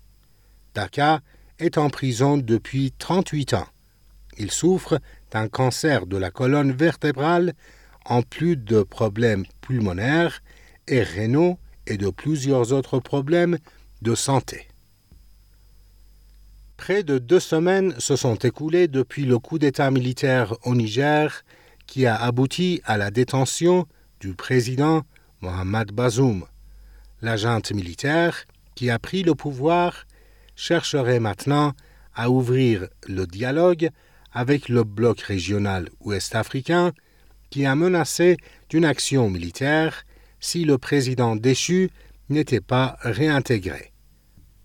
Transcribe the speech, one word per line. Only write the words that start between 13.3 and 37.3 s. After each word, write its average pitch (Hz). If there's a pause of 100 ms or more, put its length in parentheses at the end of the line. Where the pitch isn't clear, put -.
de 113
santé. - (2000)
Près 196
de 139
deux 135
semaines 180
se 135
sont 123
écoulées 160
depuis 135
le 123
coup 156
d'État 139
militaire 127
au 123
Niger, 139 (420)
qui 131
a 113
abouti 131
à 110
la 101
détention 139 (320)
du 95
président 131 (400)
Mohamed 95
Bazoum. 117 (760)
La 117
junte 110
militaire, 139 (300)
qui 123
a 117
pris 185
le 165
pouvoir, 160 (500)
chercherait 131
maintenant 139 (400)
à 120
ouvrir 123 (200)
le 95
dialogue 151 (420)
avec 123
le 120
bloc 107
régional 98 (100)
ouest-africain, 131 (560)